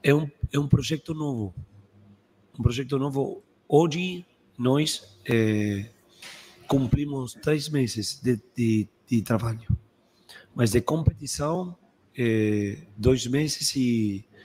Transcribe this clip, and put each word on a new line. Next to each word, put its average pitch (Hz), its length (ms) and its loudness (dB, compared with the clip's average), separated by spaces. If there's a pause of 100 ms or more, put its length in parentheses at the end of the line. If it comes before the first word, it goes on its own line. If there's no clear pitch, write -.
é 143 120 6
um, 147 160 0 (220)
é 143 60 0
um 147 100 0
projeto 151 460 0
novo. 127 400 -6 (1040)
Um 123 40 -6
projeto 127 360 0
novo. 139 440 -4 (240)
Hoje, 175 600 2 (320)
nós, 139 600 0 (100)
é, 107 580 2 (840)
cumprimos 135 680 0
três 151 340 -2
meses 123 520 -2
de, 123 200 0 (140)
de, 110 340 2 (180)
de 113 160 0
trabalho. 113 540 -2 (800)
Mas 120 160 2
de 117 100 4
competição, 160 960 -2 (400)
é, 107 640 0 (180)
dois 117 300 2
meses 139 480 -2
e 110 500 0 (200)